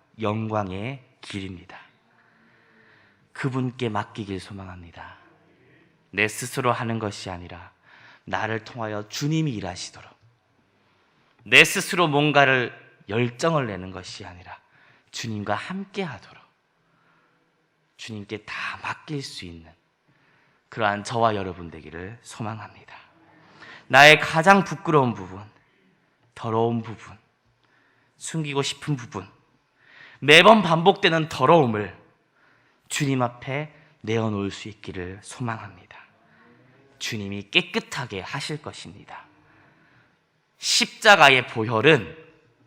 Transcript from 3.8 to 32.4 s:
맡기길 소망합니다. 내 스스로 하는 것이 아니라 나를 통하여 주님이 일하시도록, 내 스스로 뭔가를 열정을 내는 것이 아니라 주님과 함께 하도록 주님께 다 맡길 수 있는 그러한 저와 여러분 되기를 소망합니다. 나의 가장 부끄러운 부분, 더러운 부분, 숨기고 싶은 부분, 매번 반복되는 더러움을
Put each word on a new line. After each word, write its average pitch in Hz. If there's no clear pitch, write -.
맡기길 104
소망합니다. 90
내 101
스스로 123
하는 113
것이 101
아니라 87
나를 110
통하여 107
주님이 151
일하시도록, 92
내 127
스스로 175
뭔가를 139
열정을 123
내는 92
것이 92
아니라 90
주님과 104
함께 190
하도록 131
주님께 107
다 -
맡길 -
수 -
있는 82
그러한 104
저와 113
여러분 90
되기를 82
소망합니다. -
나의 147
가장 175
부끄러운 143
부분, 95
더러운 117
부분, 110
숨기고 143
싶은 -
부분, 107
매번 180
반복되는 165
더러움을 123